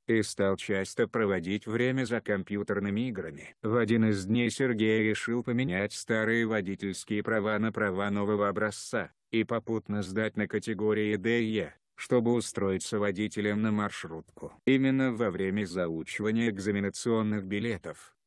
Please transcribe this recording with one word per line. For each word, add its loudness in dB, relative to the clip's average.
и 4
стал 0
часто 0
проводить 0
время 0
за -2
компьютерными -2
играми. -10
В 0
один 4
из 0
дней 2
Сергей 2
решил 0
поменять 0
старые 0
водительские -2
права 0
на 0
права 0
нового 2
образца -4
и 2
попутно -2
сдать -2
на 0
категории 0
Д 2
и 2
Е. -2
чтобы 2
устроиться 0
водителем 0
на 2
маршрутку. -6
Именно 4
во 0
время 0
заучивания -2
экзаменационных 0
билетов -6